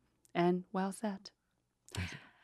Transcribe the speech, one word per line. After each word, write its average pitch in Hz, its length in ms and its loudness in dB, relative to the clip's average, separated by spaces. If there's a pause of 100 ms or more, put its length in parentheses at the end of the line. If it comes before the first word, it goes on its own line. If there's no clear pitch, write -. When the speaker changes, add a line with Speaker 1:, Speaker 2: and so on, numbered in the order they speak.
(340)
Speaker 1:
and 180 380 4
well 190 200 0
said. 196 380 -6 (640)
Speaker 2:
Thank 90 180 -6
you. - 60 -12 (260)